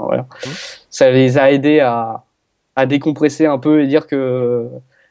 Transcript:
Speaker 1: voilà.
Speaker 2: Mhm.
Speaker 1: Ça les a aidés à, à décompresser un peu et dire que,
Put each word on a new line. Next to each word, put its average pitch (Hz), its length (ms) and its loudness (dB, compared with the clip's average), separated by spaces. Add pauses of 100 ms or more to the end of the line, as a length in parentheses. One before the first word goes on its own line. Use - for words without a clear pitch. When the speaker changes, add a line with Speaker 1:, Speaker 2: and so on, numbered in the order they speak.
Speaker 1:
voilà. 123 220 -4 (180)
Speaker 2:
Mhm. 135 60 -12 (400)
Speaker 1:
Ça 135 180 2
les 131 300 4
a 139 120 4
aidés 143 280 2
à, 117 440 -2 (520)
à 131 100 0
décompresser 143 640 0
un 143 100 0
peu 151 240 2
et 139 60 0
dire 147 180 0
que, 127 600 -4 (420)